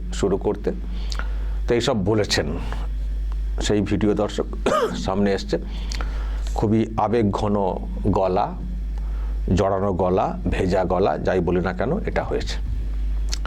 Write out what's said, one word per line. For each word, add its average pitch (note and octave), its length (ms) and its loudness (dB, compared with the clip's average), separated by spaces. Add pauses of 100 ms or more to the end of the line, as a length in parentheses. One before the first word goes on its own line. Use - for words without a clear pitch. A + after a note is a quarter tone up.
(140)
শুরু G2 220 2
করতে। F#2 360 0 (960)
তো B2 60 4
এইসব A#2+ 300 2
বলেছেন, G#2 420 2 (1120)
সেই G#2 200 2
ভিডিও G2+ 340 2
দর্শক G2+ 300 0 (320)
<coughs> A#4 200 0
সামনে C#3 360 0
এসছে। - 260 -2 (960)
খুবই A2 320 2 (100)
আবেগঘন G#2 800 2 (300)
গলা, G2 480 2 (1000)
জড়ানো G2 380 2
গলা, F#2+ 460 2 (120)
ভেজা F#2 340 2
গলা, F2+ 340 2
যাই F#2 220 2
বলি E3 200 2
না F2+ 120 0
কেন C3 260 0
এটা - 260 -2
হয়েছে। - 320 -2 (920)